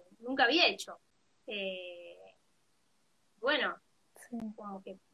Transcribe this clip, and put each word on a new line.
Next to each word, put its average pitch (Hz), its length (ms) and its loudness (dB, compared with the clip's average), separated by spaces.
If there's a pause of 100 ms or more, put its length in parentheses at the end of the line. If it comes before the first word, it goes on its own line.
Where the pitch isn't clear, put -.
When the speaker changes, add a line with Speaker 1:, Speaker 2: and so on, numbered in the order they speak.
(200)
Speaker 1:
nunca 262 260 2
había 294 220 6
hecho. - 320 -4 (480)
Eh, 180 680 -8 (1200)
bueno, 233 380 0 (540)
Speaker 2:
Sí. 240 80 -8 (180)
Speaker 1:
como 196 260 -10
que 190 160 -14 (160)